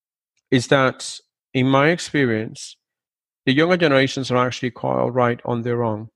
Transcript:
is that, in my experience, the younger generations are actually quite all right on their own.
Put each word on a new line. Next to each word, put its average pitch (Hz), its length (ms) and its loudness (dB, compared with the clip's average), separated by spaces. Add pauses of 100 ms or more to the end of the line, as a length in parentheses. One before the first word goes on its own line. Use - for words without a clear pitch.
(500)
is 127 180 2
that, 131 500 0 (340)
in 131 140 0
my 135 240 4
experience, 123 880 -4 (680)
the 131 80 2
younger 165 240 2
generations 135 540 2
are 123 160 2
actually 123 240 -6
quite 131 260 -4
all 123 140 0
right 120 340 0
on 120 180 -4
their 120 200 -2
own. 110 340 -4